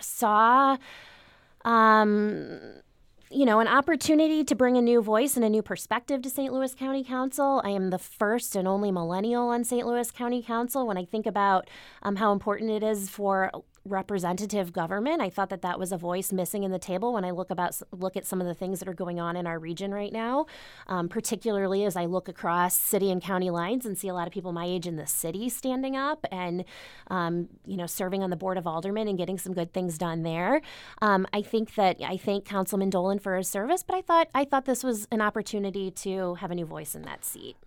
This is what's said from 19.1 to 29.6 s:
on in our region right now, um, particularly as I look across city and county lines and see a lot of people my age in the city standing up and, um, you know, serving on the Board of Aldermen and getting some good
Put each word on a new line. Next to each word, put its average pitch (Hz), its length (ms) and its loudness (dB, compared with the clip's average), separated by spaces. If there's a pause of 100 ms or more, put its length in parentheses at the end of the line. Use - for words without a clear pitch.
on 170 160 -4
in 175 100 -4
our 165 140 -4
region 170 340 -6
right 208 180 -6
now, 247 340 -2 (420)
um, 175 200 -2
particularly 196 760 0
as 196 100 0
I 175 120 -2
look 180 220 -4
across 175 480 0
city 196 360 2
and 180 100 0
county 185 260 0
lines 180 380 -2
and 196 100 -4
see 196 120 -6
a 180 40 -4
lot 175 140 -4
of 175 60 -10
people 180 180 -6
my 170 140 -4
age 180 240 -2
in 165 80 -4
the 151 100 -8
city 190 420 -4
standing 262 460 -4
up 277 380 -4
and, 180 320 -4 (480)
um, 175 360 -2 (160)
you 196 120 -6
know, 175 100 -4
serving 190 380 -2
on 185 60 -2
the 180 60 -2
Board 185 220 -2
of 170 80 -4
Aldermen 196 400 -2
and 202 100 -2
getting 180 220 -4
some 185 160 -6
good 175 180 -4